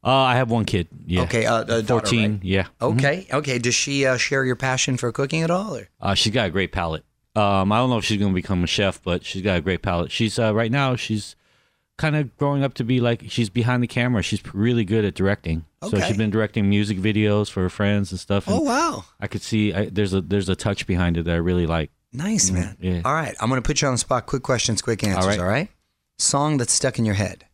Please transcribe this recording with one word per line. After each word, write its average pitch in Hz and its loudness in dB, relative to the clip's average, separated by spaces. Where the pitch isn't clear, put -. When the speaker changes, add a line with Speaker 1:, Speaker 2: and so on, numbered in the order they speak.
Speaker 1:
Uh, - 0
I 131 4
have 123 2
one 113 2
kid. 90 0
Yeah. 87 2
Speaker 2:
Okay, 110 0
uh, 113 2
a 110 -4
daughter, 113 0
Speaker 1:
Fourteen, 107 2
Speaker 2:
right? 101 -4
Speaker 1:
yeah. 95 0
Mm-hmm. 117 0
Speaker 2:
Okay, 147 0
okay. 139 -2
Does 120 0
she, 139 0
uh, 131 2
share 135 0
your 127 0
passion 131 0
for 123 -2
cooking 143 -2
at 165 0
all? 185 -4
Or? 101 -14
Speaker 1:
Uh, 98 0
she's 104 0
got 110 2
a - -2
great 87 -2
palate. 82 -4
Um, 101 4
I 107 4
don't 127 2
know 120 2
if 95 -4
she's 107 0
gonna 98 2
become 90 0
a - -2
chef, 98 0
but 87 -2
she's - -8
got 92 2
a - 0
great 85 -2
palate. 87 -2
She's, 113 -2
uh, 110 2
right 113 0
now, 135 0
she's - -6
kinda 151 0
growing 143 0
up 131 -2
to - -4
be, 123 2
like, 120 0
she's 113 -2
behind 123 2
the 120 0
camera. 120 0
She's - -2
p-, - -16
really 113 2
good 107 2
at 98 0
directing. 82 -2
So - -8
Speaker 2:
Okay. 95 2
Speaker 1:
she's 107 0
been 107 2
directing 104 0
music 101 2
videos 104 2
for 95 -4
her 92 2
friends 101 0
and 92 -6
stuff. 101 -2
And 196 2
Speaker 2:
Oh, 269 2
wow. 247 0
Speaker 1:
I 104 -8
could - -6
see, 107 0
I, 101 -2
there's 95 0
a, 95 2
there's 92 -2
a 95 0
touch - -4
behind 87 2
it 82 -2
that 85 0
I - 0
really 87 2
like. 80 -2
Speaker 2:
Nice, 170 0
Speaker 1:
Mm, 95 -2
Speaker 2:
man. 90 -4
Speaker 1:
yeah. 90 -2
Speaker 2:
All 131 0
right, 151 -4
I'm 113 0
gonna 131 0
put 135 0
you 147 2
on 131 0
the 117 -2
spot. 120 -2
Quick 135 -4
questions, 113 0
quick 113 -2
answers, 95 2
Speaker 1:
All 95 2
right. 101 0
Speaker 2:
all 87 0
right? 127 0
Song 147 2
that's 123 0
stuck - 0
in 117 2
your 104 2
head. 98 -4